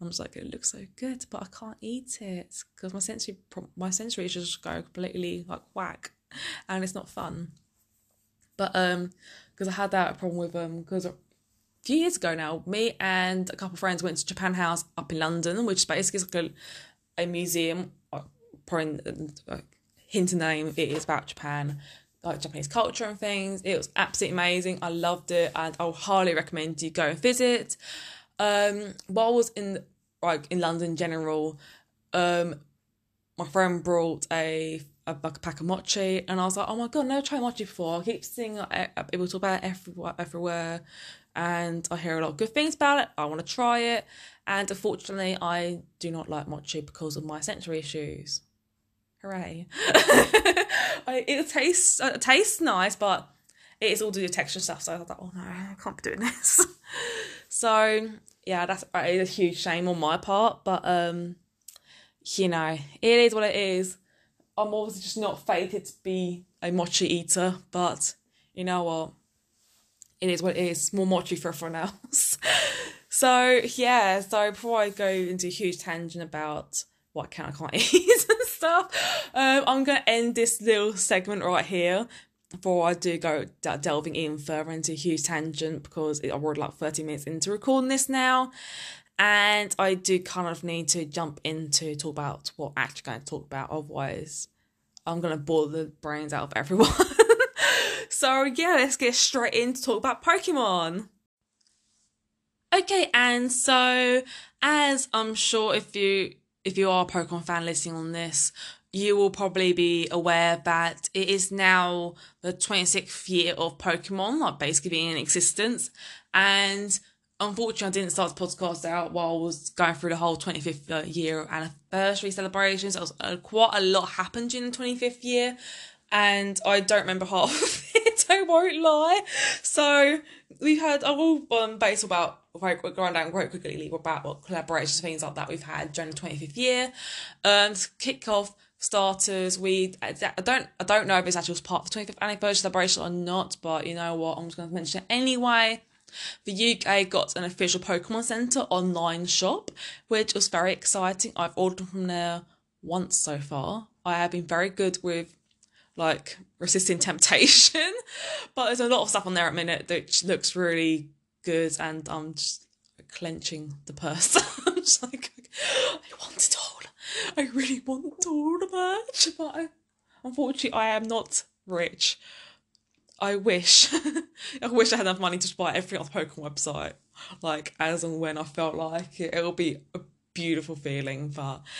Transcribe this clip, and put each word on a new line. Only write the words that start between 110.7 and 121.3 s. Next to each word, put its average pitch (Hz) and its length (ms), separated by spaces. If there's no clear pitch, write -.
it 190 140
is 190 240
now 180 640
the 180 120
twenty-sixth 185 760
year 175 300
of 165 220
Pokemon, 190 600
like, 202 200
basically 160 320
being 165 200
in 160 60
existence. 202 720
And 196 640
unfortunately, 208 480
I 190 140
didn't 185 120
start 175 220
the 185 100
podcast 170 400
out 170 260
while 165 240
I 165 40
was 165 320
going 170 240
through 170 160
the 165 60
whole 165 200
twenty-fifth, 156 540
uh, 156 140
year 156 440